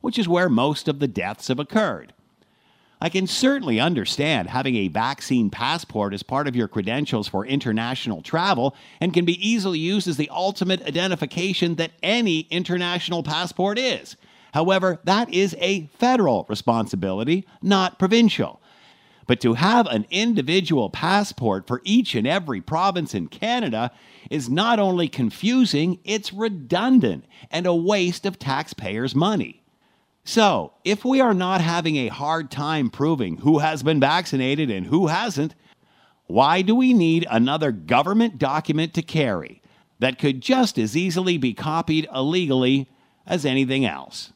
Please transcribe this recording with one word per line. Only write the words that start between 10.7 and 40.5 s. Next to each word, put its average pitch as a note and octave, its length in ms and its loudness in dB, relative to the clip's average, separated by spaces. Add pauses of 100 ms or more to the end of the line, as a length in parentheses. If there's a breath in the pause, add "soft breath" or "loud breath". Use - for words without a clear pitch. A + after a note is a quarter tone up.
identification E3+ 880 -2
that E3 160 -4 (100)
any F3+ 480 0
international F3 720 -4
passport F3+ 560 -4
is. F#3+ 380 -4 (380 soft breath)
However, F3+ 500 2
that G#3 300 2
is F#3 260 2
a F3+ 280 -2 (120)
federal G#3 480 2
responsibility, A2 1000 -2 (160 soft breath)
not F#3+ 380 0
provincial. F#3+ 640 2 (680 soft breath)
But B2 140 2
to A#2 140 2
have G#3 320 4
an A2+ 220 -2
individual E3+ 800 0
passport D#3+ 800 0
for B2 160 -4
each G#3 320 2
and A2 100 0
every D3 360 -2
province F3 520 -2
in E2+ 140 -4
Canada E3+ 640 -4 (400 loud breath)
is C3+ 180 -4
not G#3+ 300 2
only F3+ 300 2
confusing, F3 960 0
it's G3+ 260 -6
redundant F#3+ 960 0 (260 loud breath)
and F3 140 -2
a F3 100 2
waste F3+ 500 0
of G3 140 -4
taxpayers' C3+ 760 -4
money. E3 460 0 (680)
So, D#3 460 2 (140)
if G3+ 180 -2
we C4 160 2
are A#3+ 140 4
not F#3 260 0
having E3 380 0
a B2 100 0
hard D3 420 -4
time D3 400 -2
proving C3+ 480 0
who D3+ 220 4
has D#3 240 0
been D#3 160 2
vaccinated C#3+ 720 0
and F#2+ 140 -4
who D#3+ 220 2
hasn't, E3 460 -2 (760 soft breath)
why C#3+ 340 4
do G#3 140 4
we B3+ 180 6
need E3 360 4
another C3 440 2
government D3+ 640 2
document D#3 540 0
to E3+ 80 -2
carry A#2+ 600 -2 (380 soft breath)
that B2+ 200 0
could C3+ 200 0
just B3+ 380 2